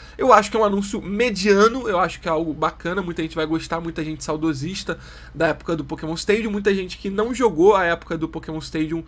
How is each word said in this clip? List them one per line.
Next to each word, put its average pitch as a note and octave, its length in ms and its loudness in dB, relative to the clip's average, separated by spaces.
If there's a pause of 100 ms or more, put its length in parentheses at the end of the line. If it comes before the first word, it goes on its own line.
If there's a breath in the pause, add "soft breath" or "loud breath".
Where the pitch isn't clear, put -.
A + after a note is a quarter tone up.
(180 loud breath)
Eu B3+ 140 4
acho G#3 180 8
que - 60 -6
é A3 40 2
um A3 40 4
anúncio G3+ 380 0
mediano, G#3 840 2
eu F#3 120 0
acho E3+ 220 0
que F3+ 80 -6
é - 20 2
algo D#3+ 220 0
bacana, E3 480 -4
muita E3+ 200 -6
gente D#3+ 140 -6
vai D#3+ 100 0
gostar, E3 360 -4
muita E3 220 -6
gente D#3 200 -8
saudosista D#3 720 -4 (380 loud breath)
da E3 140 0
época E3 260 -4
do D3+ 80 -6
Pokémon D#3 300 -8
Stadium, G#3+ 360 0
muita G3+ 240 0
gente F#3 240 -4
que G3+ 120 -6
não G#3+ 260 -2
jogou G#3 400 6
a F#3+ 80 4
época E3+ 340 -2
do D#3+ 100 -4
Pokémon D#3+ 320 -8
Stadium, D#3 480 -4